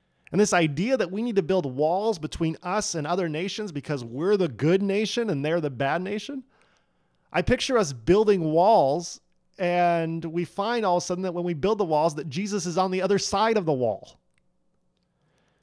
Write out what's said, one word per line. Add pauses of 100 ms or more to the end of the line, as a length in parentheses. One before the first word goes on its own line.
(300)
And
this
idea
that
we
need
to
build
walls
between
us
and
other
nations
because
we're
the
good
nation
and
they're
the
bad
nation, (880)
I
picture
us
building
walls (380)
and
we
find
all
of
a
sudden
that
when
we
build
the
walls
that
Jesus
is
on
the
other
side
of
the
wall. (1400)